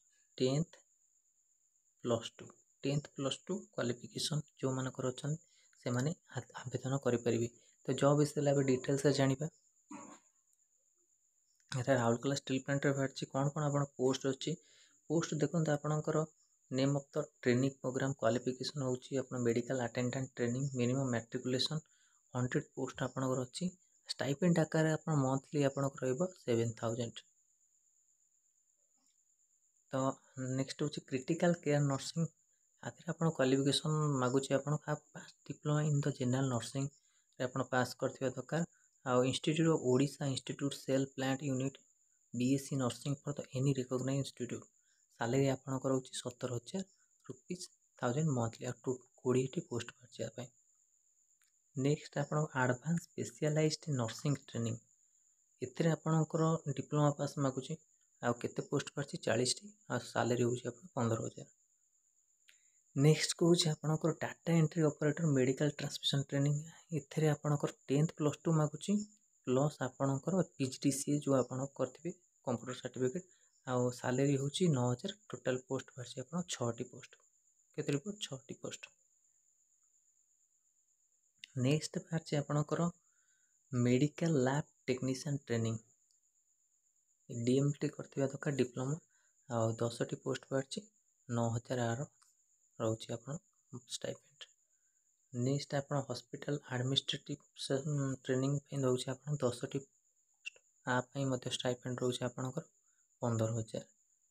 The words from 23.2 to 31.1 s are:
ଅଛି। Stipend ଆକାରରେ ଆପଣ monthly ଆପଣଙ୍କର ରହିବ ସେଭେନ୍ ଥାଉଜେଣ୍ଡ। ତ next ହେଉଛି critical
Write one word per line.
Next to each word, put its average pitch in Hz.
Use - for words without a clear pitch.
ଅଛି। 180
Stipend 156
ଆକାରରେ 156
ଆପଣ 156
monthly 135
ଆପଣଙ୍କର 139
ରହିବ 135
ସେଭେନ୍ 117
ଥାଉଜେଣ୍ଡ। 117
ତ 135
next 131
ହେଉଛି 147
critical 170